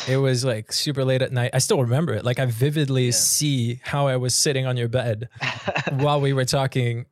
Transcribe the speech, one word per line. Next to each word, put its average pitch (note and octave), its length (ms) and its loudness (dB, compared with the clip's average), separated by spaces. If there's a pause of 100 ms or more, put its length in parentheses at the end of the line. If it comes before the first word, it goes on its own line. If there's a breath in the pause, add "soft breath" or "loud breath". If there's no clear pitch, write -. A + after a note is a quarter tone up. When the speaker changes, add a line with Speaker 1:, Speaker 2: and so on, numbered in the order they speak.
Speaker 1:
it C3 100 2
was, C3 280 2
like, A2 260 -2
super C3+ 320 -2
late C3 200 2
at C3 80 -2
night. B2 200 0
I - 60 0
still D3+ 240 2
remember B2+ 320 2
it. - 100 -4
Like, B2 140 0
I C3+ 80 0
vividly C3 600 0
Speaker 2:
Yeah. B2 80 0
Speaker 1:
see B2+ 720 0
how C#3+ 220 0
I C3 100 0
was B2+ 180 0
sitting C3 320 0
on B2 100 0
your A#2+ 100 -2
bed A#2 420 -2 (120)
Speaker 2:
<laughs> - 520 -4
Speaker 1:
while D3 280 2
we C#3 100 2
were C3 140 0
talking B2 680 0